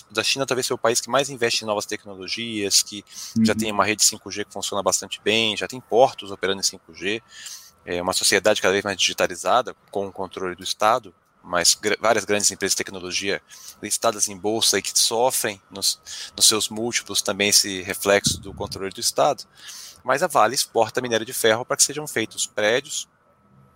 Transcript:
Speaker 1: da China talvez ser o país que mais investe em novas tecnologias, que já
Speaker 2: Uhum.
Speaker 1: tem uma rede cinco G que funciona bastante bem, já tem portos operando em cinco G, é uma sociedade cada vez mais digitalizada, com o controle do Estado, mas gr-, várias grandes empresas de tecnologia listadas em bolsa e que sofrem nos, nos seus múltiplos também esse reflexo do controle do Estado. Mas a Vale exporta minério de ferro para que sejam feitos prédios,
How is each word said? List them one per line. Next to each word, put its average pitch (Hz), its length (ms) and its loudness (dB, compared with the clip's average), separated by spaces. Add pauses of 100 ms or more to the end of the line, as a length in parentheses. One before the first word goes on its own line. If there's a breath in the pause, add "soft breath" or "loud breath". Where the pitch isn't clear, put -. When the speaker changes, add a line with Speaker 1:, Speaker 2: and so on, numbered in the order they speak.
Speaker 1:
da 107 140 -2
China 135 220 0
talvez 127 200 -2
ser - 80 -2
o 120 40 -4
país 117 220 2
que - 100 -12
mais 135 200 2
investe 117 340 -2
em 110 40 -8
novas 104 180 0
tecnologias, 101 960 -4
que 101 220 -8 (400 loud breath)
já 110 100 4
Speaker 2:
Uhum. 104 60 -2
Speaker 1:
tem 110 120 -2
uma 104 140 2
rede 104 180 0
cinco - 280 -2
G 101 120 -8
que - 100 -14
funciona 101 280 -4
bastante 95 420 -2
bem, 107 320 2
já 92 120 -6
tem 127 120 -10
portos 110 520 2
operando 95 300 -4
em - 20 -8
cinco - 320 -6
G, 98 260 -4 (640 loud breath)
é 87 160 -4
uma 90 120 -2
sociedade 104 460 2
cada 92 120 4
vez 98 120 2
mais 98 140 -2
digitalizada, 90 800 0 (160)
com 101 160 -4
o 95 40 -12
controle 92 440 -8
do 92 80 -16
Estado, 107 500 0 (300)
mas 87 300 2
gr-, 104 260 0
várias 110 260 2
grandes 104 260 2
empresas 95 220 -2
de - 40 -2
tecnologia 92 640 -6 (400 loud breath)
listadas 104 460 0
em 101 100 -8
bolsa 104 400 0
e 95 60 0
que - 160 -6
sofrem 117 600 0 (120)
nos, - 280 -4 (380 loud breath)
nos - 100 6
seus 107 220 2
múltiplos 110 540 -4
também 101 260 2
esse 98 320 2
reflexo 98 580 2
do 95 140 -14
controle 95 380 -8
do - 80 -14
Estado. - 460 0 (580 loud breath)
Mas 131 200 2
a 180 40 0
Vale 117 280 4
exporta - 440 0
minério 117 260 0
de - 80 -12
ferro 113 300 4
para 139 140 -2
que - 60 6
sejam 147 240 -4
feitos - 400 -4
prédios, 110 600 0 (680)